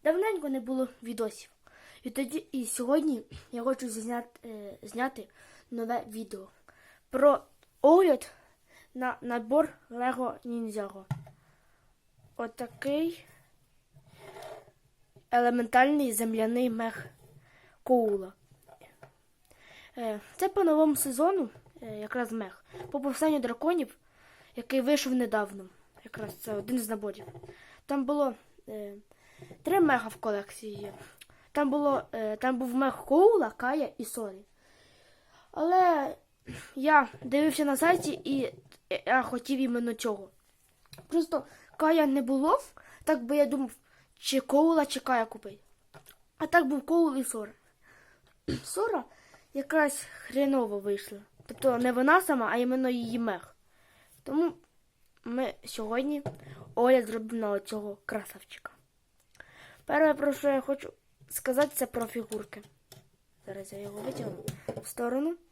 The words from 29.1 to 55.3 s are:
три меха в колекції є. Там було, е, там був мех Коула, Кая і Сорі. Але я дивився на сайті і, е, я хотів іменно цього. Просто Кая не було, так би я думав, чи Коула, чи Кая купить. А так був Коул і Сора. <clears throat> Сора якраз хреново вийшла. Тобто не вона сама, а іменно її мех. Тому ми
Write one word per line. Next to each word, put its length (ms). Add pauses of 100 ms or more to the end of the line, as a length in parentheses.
три 160
меха 280
в 80
колекції 600
є. 180 (580)
Там 180
було, 420
е, 240
там 220
був 180
мех 300
Коула, 520
Кая 400
і 80
Сорі. 400 (1080)
Але 640 (600)
я 320 (140)
дивився 440
на 120
сайті 460
і, 200 (480)
е, 140
я 160
хотів 380
іменно 340
цього. 360 (800)
Просто 380 (320)
Кая 280
не 160
було, 400 (420)
так 200
би 140
я 80
думав, 260 (480)
чи 200
Коула, 460
чи 140
Кая 260
купить. 340 (800)
А 100
так 200
був 180
Коул 320
і 60
Сора. 280 (960)
<clears throat> 160
Сора 400 (500)
якраз 520 (120)
хреново 640
вийшла. 400 (260)
Тобто 320
не 140
вона 300
сама, 300
а 60
іменно 320
її 300
мех. 340 (720)
Тому 300 (720)
ми 300 (120)